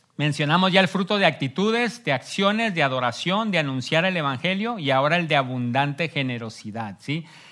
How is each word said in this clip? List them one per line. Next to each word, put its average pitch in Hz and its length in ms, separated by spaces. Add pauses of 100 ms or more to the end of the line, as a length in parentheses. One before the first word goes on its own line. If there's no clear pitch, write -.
(180)
Mencionamos 151 540
ya 185 100
el 180 60
fruto 202 300
de 196 100
actitudes, 202 760
de 151 80
acciones, 202 640
de 160 100
adoración, 139 680
de 175 80
anunciar 147 460
el 185 120
evangelio, 180 600
y 139 140
ahora 143 260
el 170 100
de 151 100
abundante 131 720
generosidad, 113 880
¿sí? 156 260 (260)